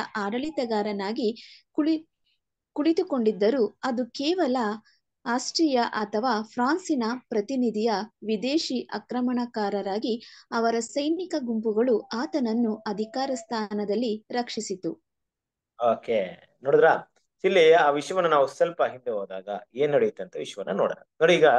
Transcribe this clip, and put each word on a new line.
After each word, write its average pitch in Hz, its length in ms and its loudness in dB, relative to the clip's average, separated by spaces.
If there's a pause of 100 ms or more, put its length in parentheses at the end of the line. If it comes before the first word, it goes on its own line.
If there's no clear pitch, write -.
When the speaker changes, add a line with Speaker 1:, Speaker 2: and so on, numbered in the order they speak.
(160)
Speaker 1:
ಆಡಳಿತಗಾರನಾಗಿ 214 1120 -2 (440)
ಕುಳಿ-, 320 360 0 (640)
ಕುಳಿತುಕೊಂಡಿದ್ದರೂ, 254 1120 2
ಅದು 247 220 -2
ಕೇವಲ 285 500 0 (680)
ಆಸ್ಟ್ರಿಯಾ 254 580 0 (100)
ಅಥವಾ 214 480 -2
ಫ್ರಾನ್ಸಿನ 262 600 -2 (260)
ಪ್ರತಿನಿಧಿಯ 226 640 0 (340)
ವಿದೇಶಿ 247 680 -2
ಆಕ್ರಮಣಕಾರರಾಗಿ 233 1300 -4 (280)
ಅವರ 233 280 0
ಸೈನಿಕ 311 600 -4
ಗುಂಪುಗಳು 226 640 0
ಆತನನ್ನು 233 760 -2
ಅಧಿಕಾರ 220 580 -6
ಸ್ಥಾನದಲ್ಲಿ 214 960 -4
ರಕ್ಷಿಸಿತು. 214 720 -6 (920)
Speaker 2:
ಓಕೆ, 98 560 -4 (140)
ನೋಡಿದ್ರಾ? 147 480 4 (340)
ಇಲ್ಲಿ 175 280 6
ಆ 160 180 6
ವಿಷಯವನ್ನ 170 360 0
ನಾವು 143 200 4
ಸ್ವಲ್ಪ 170 360 0
ಹಿಂದೆ 123 280 -4
ಹೋದಾಗ 95 380 -6 (260)
ಏನ್ 147 180 0
ನಡೆಯುತ್ತೆ 110 300 2
ಅಂತ 90 140 -14
ವಿಷಯವನ್ನ 95 420 -6
ನೋಡೋಣ. - 200 0 (220)
ನೋಡಿ, 170 140 6
ಈಗ 156 120 6 (120)